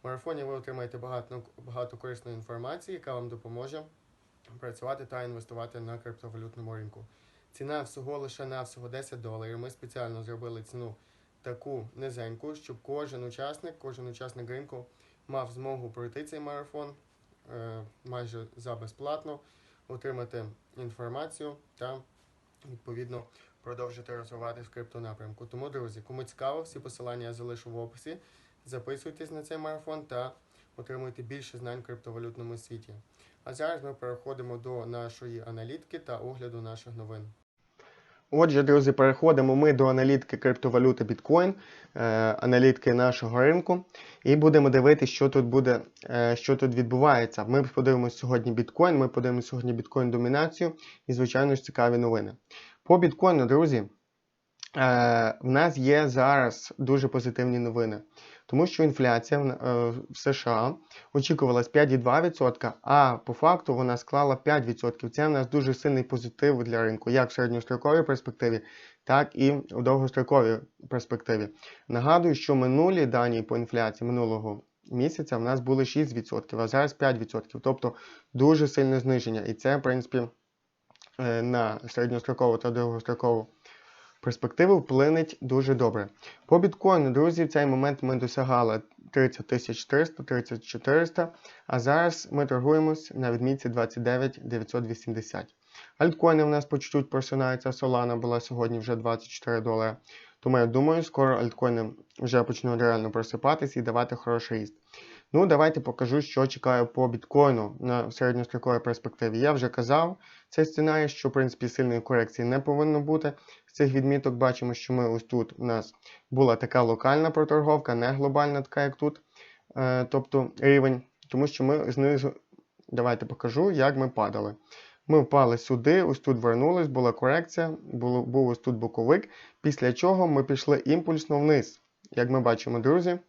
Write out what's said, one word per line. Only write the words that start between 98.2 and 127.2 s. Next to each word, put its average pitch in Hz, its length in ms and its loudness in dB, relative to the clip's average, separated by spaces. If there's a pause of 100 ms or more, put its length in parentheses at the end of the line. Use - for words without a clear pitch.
сьогодні 117 380 -4
вже 117 180 -4
двадцять 113 320 -4
чотири 117 320 -4
долари. 110 360 -2 (440)
Тому 127 180 2
я 117 80 6
думаю, 147 360 2
скоро 135 340 0
альткоїни 117 540 -2 (280)
вже 123 240 2
почнуть 120 380 -2
реально 113 300 2
просипатись 135 640 -2
і 123 60 -2
давати 120 340 -2
хороший 117 420 -4
ріст. 104 160 -8 (580)
Ну, 175 140 6
давайте 156 340 4
покажу, 127 420 -2
що 131 240 0
чекаю 127 400 0
по 127 220 -2
біткоїну 117 720 2
на 120 300 -2
середньостроковій 123 680 -2
перспективі. 117 600 -4
Я 147 140 2
вже 127 160 -2
казав, 147 480 0 (320)
цей 156 160 2
сценарій, 156 440 0
що, 139 200 -6
в - 40 -2
принципі, 127 360 -2
сильної 120 320 0
корекції 120 480 0
не 135 120 0
повинно 147 400 0
бути. 151 320 -2 (340)
З - 60 -20
цих 139 200 2
відміток 135 420 2
бачимо, 123 400 0
що - 180 -6
ми 123 160 0
ось 113 140 -2
тут, 117 360 -4
у 127 60 -6
нас 113 300 -4 (360)
була 127 260 4
така 123 260 2
локальна 135 480 2
проторговка, 151 640 2
не 120 120 0
глобальна 139 560 0
така, 143 200 -4
як 139 140 -2
тут, 147 240 -2 (560)
е, 127 280 0
тобто 131 540 0
рівень, 135 440 6 (280)
тому 139 160 2
що 139 180 -4
ми 135 280 0
знизу, 139 400 2 (560)
давайте 120 380 -2
покажу, 127 440 -2
як 139 260 2
ми 131 120 0
падали. 104 460 -2 (520)
Ми 156 140 6
впали 127 380 4
сюди, 139 440 2
ось 143 180 0
тут 127 180 0
вернулись, 139 480 2
була 127 260 2
корекція, 160 580 0 (120)